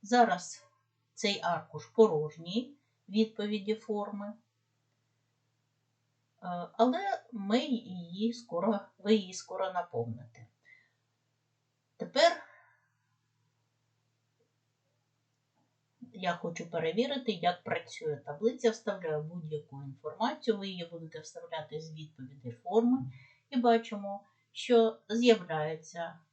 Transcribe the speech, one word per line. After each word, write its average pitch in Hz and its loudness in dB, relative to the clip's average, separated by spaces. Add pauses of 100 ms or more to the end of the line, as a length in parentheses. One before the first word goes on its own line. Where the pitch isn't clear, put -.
Зараз 208 4 (500)
цей - -2
аркуш 165 -4
порожній, 175 2 (320)
відповіді 208 0
форми, 202 -6
е, 220 -12 (2500)
але 349 2
ми 208 0
її 208 -4
скоро, 170 -2 (180)
ви 208 4
її 185 -2
скоро 190 -6
наповните. 117 -6 (1500)
Тепер 311 4 (3750)
я 180 -2
хочу - -6
перевірити, 214 0
як 175 0
працює 160 -6
таблиця. 220 0
Вставляю 170 -4
будь-яку 151 -10
інформацію, 214 -4
ви 196 -8
її 180 -8
будете 160 -12
вставляти 160 -10
з 160 -14
відповіді 139 -14
форми, 226 2 (380)
і 254 0
бачимо, 220 2 (280)
що 226 4 (120)
з'являється 170 2 (140)